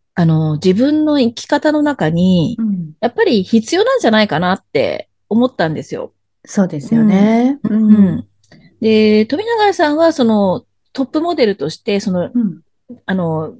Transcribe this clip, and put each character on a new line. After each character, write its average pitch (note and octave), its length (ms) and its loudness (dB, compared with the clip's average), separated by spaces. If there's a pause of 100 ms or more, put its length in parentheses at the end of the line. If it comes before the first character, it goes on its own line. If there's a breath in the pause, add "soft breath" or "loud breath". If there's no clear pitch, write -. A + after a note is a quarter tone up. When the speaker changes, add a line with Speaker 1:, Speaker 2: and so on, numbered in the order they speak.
(160)
Speaker 1:
あ E3+ 100 0
の、 D#3 300 0
自 F#3 180 0
分 D4+ 320 0
の D4 140 0
生 A#3 160 0
き - 100 -16
方 D4+ 260 0
の D4+ 120 0
中 C#4 260 -2
に、 F3+ 500 0
Speaker 2:
う A3+ 40 -2
ん。 F3+ 360 -4
Speaker 1:
や A#3+ 100 -2
っ - 40 -10
ぱ A4 100 0
り B3 200 2
必 A3+ 320 -2
要 G4 80 2
な C5 120 0
ん A#4+ 40 0
じ E4 80 0
ゃ A#3+ 40 2
な G#3+ 120 2
い G#3 40 -2
か D3+ 120 -2
な F3+ 140 0
っ - 120 -8
て - 440 -4 (200)
思 A#3+ 160 2
っ B3+ 100 -4
た E3 140 0
ん D#3+ 40 -4
で C#3 100 -8
す - 100 -12
よ。 - 200 -10 (300)
Speaker 2:
そ - 200 -2
う F3+ 40 0
で D3+ 140 -8
す A3+ 140 -2
よ A3+ 80 4
ね。 A3+ 600 2
Speaker 1:
う - 60 -2
ん。 A3 140 0
Speaker 2:
う G#3+ 40 2
ん。 G#3 80 8
Speaker 1:
う G3 180 4
ん。 E3 140 -8 (540 soft breath)
で、 G#3+ 460 4
富 D#4 160 -4
永 G#4+ 300 0
さ D#4 180 0
ん D4 60 -2
は E4 140 2
そ D4 120 -2
の、 G3+ 420 0 (260)
ト C4+ 120 -4
ッ - 20 -2
プ D4+ 160 -4
モ E4+ 140 -2
デ C#4+ 100 2
ル G3+ 100 0
と D3 140 -6
し - 80 -12
て、 G3+ 220 -4
そ G3+ 120 -4
の、 F3 220 -4
Speaker 2:
う A#3+ 60 0
ん。 F3 220 -4 (440)
Speaker 1:
あ F#3+ 80 -4
の、 D#3+ 460 -4